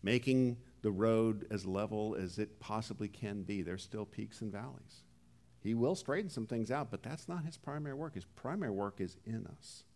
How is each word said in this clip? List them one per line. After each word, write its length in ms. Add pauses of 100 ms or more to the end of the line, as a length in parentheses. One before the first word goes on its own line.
making 580 (240)
the 100
road 580
as 160
level 480
as 240
it 220
possibly 480
can 340
be. 200
There's 200
still 240
peaks 340
and 120
valleys. 500 (600)
He 120
will 200
straighten 360
some 160
things 240
out, 200
but 120
that's 260
not 160
his 140
primary 360
work. 200
His 100
primary 480
work 260
is 280
in 200
us. 380 (120)